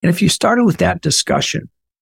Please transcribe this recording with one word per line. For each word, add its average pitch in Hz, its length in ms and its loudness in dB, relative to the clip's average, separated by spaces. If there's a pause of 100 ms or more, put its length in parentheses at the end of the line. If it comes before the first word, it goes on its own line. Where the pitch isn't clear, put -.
And 170 80 2
if 175 100 0
you 185 80 4
started 240 360 2
with 180 120 2
that - 240 0
discussion, - 680 -2 (320)